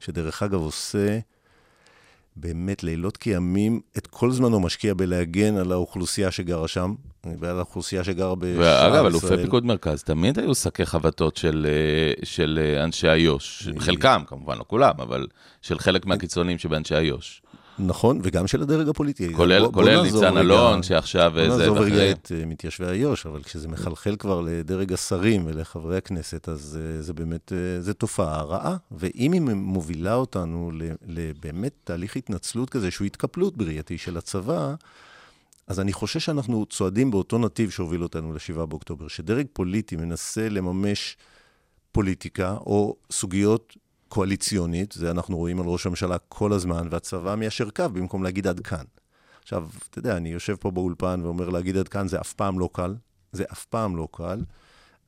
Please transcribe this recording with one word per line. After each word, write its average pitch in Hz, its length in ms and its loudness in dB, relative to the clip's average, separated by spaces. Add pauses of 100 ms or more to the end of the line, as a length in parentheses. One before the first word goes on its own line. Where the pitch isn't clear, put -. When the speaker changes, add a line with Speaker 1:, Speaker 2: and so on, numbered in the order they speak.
Speaker 1:
שדרך 80 420 -6
אגב 98 180 0
עושה 101 580 -2 (1160)
באמת 85 480 -4
לילות 85 320 -4
כימים, 101 640 2 (180)
את - 80 -6
כל - 260 0
זמנו 120 280 4
משקיע 92 340 0
בלהגן 90 640 2
על 90 160 0
האוכלוסייה 90 580 0
שגרה 85 380 -2
שם, 92 260 -2 (440)
ועל 87 180 -4
האוכלוסייה 90 480 -4
שגרה 92 300 0
בשאר 85 580 6
Speaker 2:
ואגב, 147 140 8
אלופי 85 200 4
Speaker 1:
ישראל. 95 160 4
Speaker 2:
פיקוד 120 240 2
מרכז 82 360 0
תמיד 85 360 2
היו 147 160 2
שקי - 320 0
חבטות 80 500 0
של, 78 340 2
אה, 78 560 2
של, 78 360 0
אה, 76 220 2
אנשי 82 260 0
איו"ש, 80 580 2
Speaker 1:
אה. 76 120 -6
Speaker 2:
חלקם, 90 460 4
כמובן, 67 320 -8
לא 58 80 -12
כולם, 113 320 4
אבל 64 280 -4 (360)
של 82 160 -4
חלק 92 260 2
Speaker 1:
אה. 95 40 -4
Speaker 2:
מהקיצונים 87 500 0
שבאנשי 78 380 -2
איו"ש. 76 460 -2 (400)
Speaker 1:
נכון, 104 400 2
וגם 92 240 2
של 139 160 0
הדרג 156 260 2
הפוליטי. 143 460 -2
Speaker 2:
כולל, 87 280 6
Speaker 1:
בוא, 113 100 6
בוא 95 100 4
Speaker 2:
כולל 107 200 8
Speaker 1:
נעזוב 101 220 4
Speaker 2:
ניצן 90 80 8
Speaker 1:
רגע, 92 80 4
Speaker 2:
אלון, 101 420 8
שעכשיו, 87 520 4
Speaker 1:
בוא 82 60 2
Speaker 2:
אה, 80 100 6
זה - 80 4
Speaker 1:
נעזוב 101 200 4
רגע 101 160 4
Speaker 2:
ואחרים. 98 220 6
Speaker 1:
את, - 180 -12
אה, 80 120 -4
מתיישבי 80 400 -8
איו"ש, 107 400 -2
אבל 76 160 -10
כשזה 78 260 -10
מחלחל 87 480 -4
כבר 95 240 0
לדרג 85 520 -2
השרים 95 540 2
ולחברי 80 500 -6
הכנסת, 85 520 -6
אז, 76 300 -8 (180)
אה, 78 60 -8
זה 82 100 -8
באמת, 82 400 -8
אה, 90 280 -4
זה 98 140 -4
תופעה 78 480 -2
רעה, 92 340 -4 (160)
ואם 113 400 -2
היא 180 80 2 (140)
מובילה 92 600 -2
אותנו 87 600 -4
ל-, 80 100 -8 (220)
לבאמת 82 640 -8 (120)
תהליך 87 320 -8
התנצלות 123 540 -6
כזה, 98 200 -2
שהוא 101 160 -4
התקפלות - 500 -4
בראייתי 80 420 -4
של 85 180 -10
הצבא, 139 580 -6 (920)
אז 95 140 -4
אני 98 120 0
חושש 127 320 -6
שאנחנו 120 420 -2
צועדים 107 440 0
באותו 101 280 0
נתיב 113 320 0
שהוביל 85 320 -4
אותנו 80 300 -6
לשבעה 80 340 -6
באוקטובר, 78 420 -12
שדרג 107 440 -2
פוליטי 95 440 -2
מנסה 85 520 -4
לממש 98 680 -2 (760)
פוליטיקה 95 680 -2
או 101 360 2 (160)
סוגיות 101 640 0 (320)
קואליציונית, 95 840 -2
זה 85 180 -4
אנחנו 87 260 -4
רואים 87 240 -2
על 87 60 -4
ראש 87 200 -2
הממשלה 90 320 -2
כל - 340 -2
הזמן, 87 380 -2
והצבא 87 440 -6
מיישר 110 360 -4
קו 175 220 -2
במקום 92 320 -4
להגיד 92 220 -4
"עד 90 140 -2
כאן". 80 240 -10 (580)
עכשיו, 82 260 -6 (220)
אתה - 80 -14
יודע, 113 180 -2
אני 85 120 -6
יושב 85 260 -6
פה 101 160 -4
באולפן 90 540 -2
ואומר 85 240 -4
להגיד 90 280 -2
"עד 95 120 0
כאן", 98 200 -6
זה 87 120 -4
אף - 120 -10
פעם 98 260 -4
לא 90 140 0
קל, 90 220 -6 (380)
זה 98 200 -6
אף - 120 -16
פעם 107 320 -4
לא 80 160 -6
קל, 87 280 -8 (680)